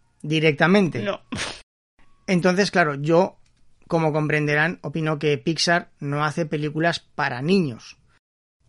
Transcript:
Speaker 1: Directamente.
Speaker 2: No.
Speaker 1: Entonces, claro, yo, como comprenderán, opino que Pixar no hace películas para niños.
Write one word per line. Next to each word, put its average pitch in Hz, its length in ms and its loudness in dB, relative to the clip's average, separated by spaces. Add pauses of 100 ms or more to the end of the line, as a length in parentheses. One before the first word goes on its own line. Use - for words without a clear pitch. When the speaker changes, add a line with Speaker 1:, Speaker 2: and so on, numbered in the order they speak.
(240)
Speaker 1:
Directamente. 156 800 2
Speaker 2:
No. - 180 -6 (1040)
Speaker 1:
Entonces, 185 440 2
claro, 160 240 2
yo, 165 420 2 (500)
como 160 240 0
comprenderán, 151 680 0
opino 156 380 -4
que 147 180 0
Pixar 170 520 0 (120)
no 147 240 -2
hace 156 200 -4
películas 156 540 -4
para 135 420 -6
niños. 156 560 -2 (720)